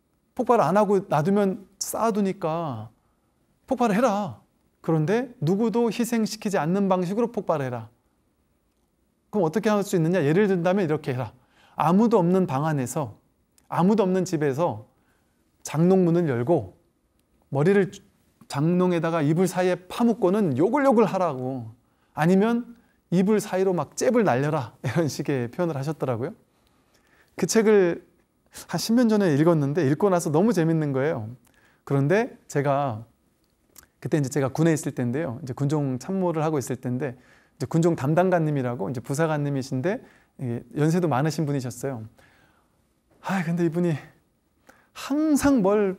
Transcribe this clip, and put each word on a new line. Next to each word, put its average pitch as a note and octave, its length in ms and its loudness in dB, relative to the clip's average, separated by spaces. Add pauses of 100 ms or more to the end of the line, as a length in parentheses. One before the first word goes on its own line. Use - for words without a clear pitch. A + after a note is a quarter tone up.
(360)
폭발을 A3+ 280 2
안 E3+ 140 2
하고 G3+ 300 2
놔두면 F#3+ 600 0 (120)
쌓아두니까 E3+ 1120 -4 (760)
폭발을 A#3 300 0
해라. G3+ 440 0 (420)
그런데 F3 580 0
누구도 A3+ 520 0
희생시키지 G#3+ 680 -2
않는 F#3+ 280 0
방식으로 F#3 440 0
폭발을 D#3+ 340 -2
해라. A#2 240 -8 (1400)
그럼 G3+ 140 0
어떻게 G3 240 0
할 G3+ 140 2
수 G3 120 -4
있느냐? E3 280 2
예를 F3 240 4
든다면 F#3 380 2
이렇게 D3 280 -2
해라. B2 200 -6 (420)
아무도 G3+ 440 4
없는 F3+ 280 2
방 C#3+ 180 -2
안에서, C#3 520 -4 (500)
아무도 G#3 360 2
없는 F#3 220 0
집에서 C#3+ 640 -2 (760)
장롱문을 E3+ 680 2
열고 A#2+ 480 -2 (720)
머리를 F3 420 2 (560)
장롱에다가 E3 760 0
이불 E3 240 2
사이에 F3+ 400 -2
파묻고는 G3 680 0
욕을 A#3+ 280 2
욕을 A#3 200 6
하라고. C3 680 -4 (420)
아니면 G3 640 2 (320)
이불 G3 300 2
사이로 F#3+ 340 0
막 D#3 240 -4
잽을 A#3+ 260 2
날려라. C#3+ 560 0
<laughs> - 40 -16
이런 D#3+ 240 -2
식의 C3 440 -4
표현을 E3 240 -4
하셨더라고요. C3+ 580 -4 (1000)
그 E3+ 120 -2
책을 G3+ 580 2 (640)
한 F3 120 -6
십 - 160 -2
년 A#3+ 140 4
전에 G3+ 260 4
읽었는데 D3+ 540 2
읽고 G3 200 2
나서 F3 220 0
너무 F#3+ 220 2
재밌는 D#3+ 380 0
거예요. C3 380 -2 (540)
그런데 D3+ 540 0 (100)
제가 C#3 580 -2 (920)
그때 D3+ 180 -2
이제 C3+ 120 0
제가 C3+ 200 0
군에 D#3+ 240 2
있을 C#3+ 200 -4
때인데요. B2+ 500 -4
이제 B2+ 100 -10
군종 C#3 460 -2
참모를 F3 440 -2
하고 D#3 140 -2
있을 B2 180 -4
때인데 B2+ 420 -6 (400)
이제 C3 100 -4
군종 E3 280 2
담당관님이라고 D#3 920 -2
이제 C#3 120 -6
부사관님이신데 C#3+ 1000 -4 (360)
이게 A#2+ 240 -8 (120)
연세도 D#3+ 320 0
많으신 D3 380 0
분이셨어요. C3 580 -6 (1160)
아, F#3 220 -4
근데 E3+ 220 -2
이분이 E3 300 0 (1000)
항상 C#4+ 680 2
뭘 G3 360 2